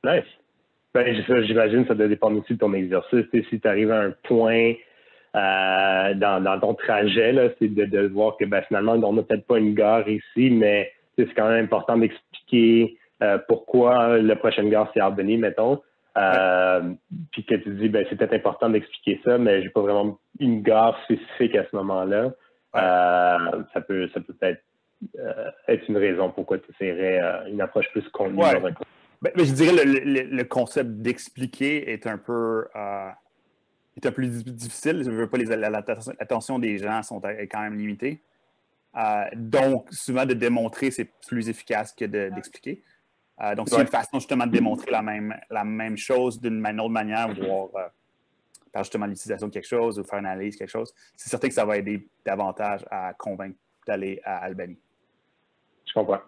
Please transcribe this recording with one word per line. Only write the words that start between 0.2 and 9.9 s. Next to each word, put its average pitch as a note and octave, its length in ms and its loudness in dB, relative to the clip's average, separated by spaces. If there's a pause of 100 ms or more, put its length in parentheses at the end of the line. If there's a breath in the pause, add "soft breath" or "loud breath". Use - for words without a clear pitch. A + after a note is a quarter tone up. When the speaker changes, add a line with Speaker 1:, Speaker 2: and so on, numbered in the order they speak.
Speaker 1:
Ben, B2 220 4
j-, G#2+ 120 -4
ça, B2 160 4
j'imagine A2 400 4
que B2 60 -2
ça A2+ 60 2
doit G#2+ 120 2
dépendre G#2+ 320 2
aussi - 140 -4
de A2+ 60 -4
ton G2+ 140 2
exercice. F#2+ 580 0
Tu A2+ 100 4
sais, - 80 -8
si A2 100 -4
t'arrives G#2+ 320 2
à A2 100 4
un G2+ 100 0 (120)
point, A#2 500 4 (640 soft breath)
euh, F#2+ 800 2
dans, G2 280 2
dans F#2+ 160 0
ton G#2+ 160 0
trajet, G#2+ 560 2
là, B2+ 180 4 (100)
c'est A2 80 2
de, G#2 180 2
de G2+ 220 2
voir G#2 300 0
que, G#2+ 80 0
ben, G2+ 220 0
finalement, G#2 260 2
on G#2+ 200 2
n'a A2 100 2
peut-être G#2+ 240 -2
pas A#2+ 100 4
une G#2+ 160 4
gare G#2+ 340 4